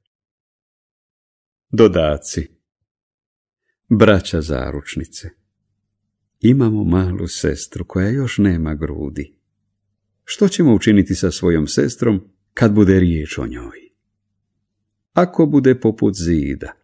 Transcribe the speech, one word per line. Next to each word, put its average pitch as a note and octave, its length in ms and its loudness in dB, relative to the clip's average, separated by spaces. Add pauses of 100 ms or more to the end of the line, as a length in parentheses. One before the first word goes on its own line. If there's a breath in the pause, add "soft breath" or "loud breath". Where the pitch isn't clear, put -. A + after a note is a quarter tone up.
(1700)
Dodaci. E2 760 2 (1400)
Braća G2+ 520 2
zaručnice. D2 880 -8 (1120)
Imamo A2+ 440 2
malu F2+ 440 -2
sestru - 580 -8
koja F#2+ 240 -2
još C3 280 -4
nema E2 380 0
grudi. D2 600 -10 (880)
Što - 240 -2
ćemo D#3+ 260 2
učiniti G2+ 420 2
sa F2 160 -2
svojom D#2+ 360 0
sestrom B2 540 -2 (320)
kad A2 200 2
bude F#2+ 260 4
riječ E2 380 -2
o B1 100 -8
njoj? - 320 -14 (1300)
Ako F3+ 320 2
bude C3+ 340 2
poput A2 360 -2
zida, D#2 560 -4 (120)